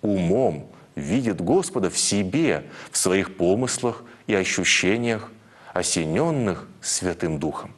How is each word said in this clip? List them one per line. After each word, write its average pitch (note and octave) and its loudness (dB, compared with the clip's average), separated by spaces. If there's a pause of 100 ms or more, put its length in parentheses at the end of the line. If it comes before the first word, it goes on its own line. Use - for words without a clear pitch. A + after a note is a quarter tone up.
умом, F#2+ 2 (280)
видит F#2+ -2
Господа B2+ 0
в - -4
себе, G2+ 0 (260)
в - -4
своих F#2 2
помыслах A2+ 0 (240)
и G#2+ 2
ощущениях, A2 2 (420)
осененных F#2 0 (140)
Святым E2 -2
Духом. D#2 -4